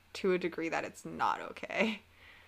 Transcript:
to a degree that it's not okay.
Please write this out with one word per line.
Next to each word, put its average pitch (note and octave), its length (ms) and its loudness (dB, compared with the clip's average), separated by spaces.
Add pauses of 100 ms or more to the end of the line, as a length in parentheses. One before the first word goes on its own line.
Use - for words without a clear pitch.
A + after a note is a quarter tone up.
(140)
to F#3 200 2
a F3+ 60 4
degree E3 300 -2
that D3+ 140 0
it's - 220 -8
not D#3 340 2
okay. G3+ 640 -2 (460)